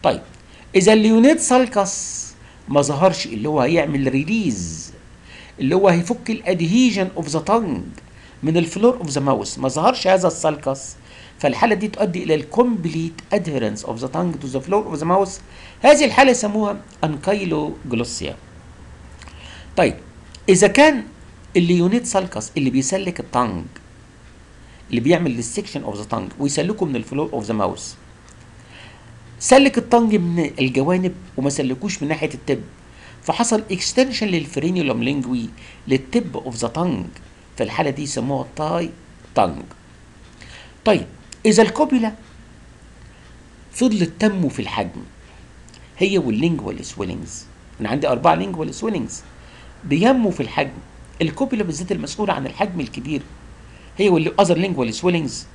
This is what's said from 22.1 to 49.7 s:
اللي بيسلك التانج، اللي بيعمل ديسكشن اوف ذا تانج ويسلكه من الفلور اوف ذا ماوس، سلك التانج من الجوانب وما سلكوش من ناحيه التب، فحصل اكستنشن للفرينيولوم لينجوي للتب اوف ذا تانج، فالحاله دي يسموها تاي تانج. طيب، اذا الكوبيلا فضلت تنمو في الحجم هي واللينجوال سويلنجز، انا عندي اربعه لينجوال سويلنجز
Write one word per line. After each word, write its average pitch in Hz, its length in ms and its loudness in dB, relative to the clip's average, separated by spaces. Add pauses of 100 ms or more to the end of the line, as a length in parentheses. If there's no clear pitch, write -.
اللي 135 120 2
بيسلك 175 500 -2
التانج، 110 460 -2 (1200)
اللي 117 120 -2
بيعمل 156 340 2
ديسكشن - 480 -8
اوف 104 140 -8
ذا 104 60 -10
تانج - 360 -8
ويسلكه 160 460 -2
من 131 100 -4
الفلور 139 380 -6
اوف 110 100 -6
ذا 113 100 -4
ماوس، 98 420 -4 (1400)
سلك 269 380 6
التانج 233 380 4
من 170 440 0
الجوانب 151 540 0 (240)
وما 139 120 0
سلكوش 139 540 -4
من 143 60 -4
ناحيه 151 240 -2
التب، 135 280 -4 (640)
فحصل 214 480 0
اكستنشن 226 560 -2
للفرينيولوم 151 760 -2
لينجوي 123 460 -4 (380)
للتب 135 500 -2
اوف 123 180 -10
ذا 117 120 -4
تانج، 151 380 -2 (520)
فالحاله - 320 -2
دي 143 140 -6
يسموها 131 520 -4
تاي 165 340 -4 (460)
تانج. 87 280 0 (1200)
طيب، 208 200 2 (400)
اذا 214 180 8
الكوبيلا 226 500 0 (1600)
فضلت 208 480 0
تنمو 190 300 2
في - 120 -8
الحجم 95 400 -6 (960)
هي 196 200 2
واللينجوال 127 680 -2
سويلنجز، - 600 -10 (360)
انا 104 80 -6
عندي 139 180 -2
اربعه 156 280 2
لينجوال 175 380 -6
سويلنجز 196 500 -6 (600)